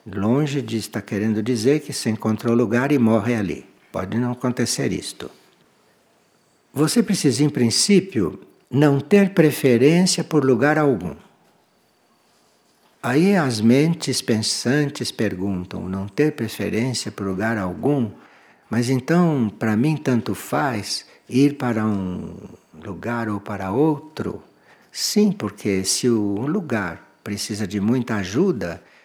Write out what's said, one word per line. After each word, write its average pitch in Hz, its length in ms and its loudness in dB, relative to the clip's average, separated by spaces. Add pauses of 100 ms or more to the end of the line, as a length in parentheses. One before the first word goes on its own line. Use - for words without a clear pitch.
Longe 120 560 0
de 113 160 -6
estar 107 240 -6
querendo 107 440 -2
dizer 123 340 2
que 147 140 -8
se - 180 -4
encontrou 110 440 0
o - 20 4
lugar 120 340 2
e 143 80 4
morre 113 380 2
ali. 85 280 -4 (280)
Pode 92 260 -4
não 123 140 -2
acontecer 123 600 -2
isto. - 380 -8 (1400)
Você 156 260 2
precisa, 151 440 2
em 147 40 4
princípio, 120 920 2 (280)
não 143 300 4
ter 196 320 4
preferência 156 920 4
por 147 200 2
lugar 135 320 4
algum. 104 380 0 (1900)
Aí 165 360 4
as 127 240 0
mentes 139 600 4
pensantes 123 920 -2
perguntam, 92 760 -4
não 98 200 -6
ter 151 240 0
preferência 110 800 -4
por 98 160 -6
lugar 107 280 -2
algum? 107 540 -2 (600)
"Mas 117 200 0
então, 139 680 2
para 110 180 0
mim, 147 200 2
tanto 120 380 -2
faz 131 720 -6 (220)
ir 139 280 2
para 113 280 -2
um 90 500 -4 (500)
lugar 110 440 -6
ou 101 120 -4
para 98 300 -8
outro?" 143 720 -2 (500)
Sim, - 380 0
porque 98 540 -4
se - 240 -2
o, 104 300 2
um 123 80 -4
lugar 123 560 -4 (200)
precisa 101 440 -6
de 98 140 -4
muita 117 340 0
ajuda, 98 680 -2 (220)